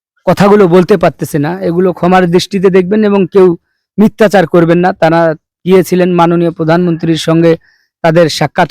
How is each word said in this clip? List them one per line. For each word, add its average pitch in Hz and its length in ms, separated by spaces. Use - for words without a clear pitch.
কথাগুলো 202 420
বলতে 180 300
পারতেছে 160 420
না, 147 120
এগুলো 180 320
ক্ষমার 185 380
দৃষ্টিতে 185 380
দেখবেন 190 340
এবং 202 180
কেউ 190 160
মিথ্যাচার 196 480
করবেন 170 300
না। 175 160
তারা 165 280
গিয়েছিলেন 180 460
মাননীয় 170 400
প্রধানমন্ত্রীর 165 680
সঙ্গে, 165 400
তাদের 165 260
সাক্ষাৎ 156 420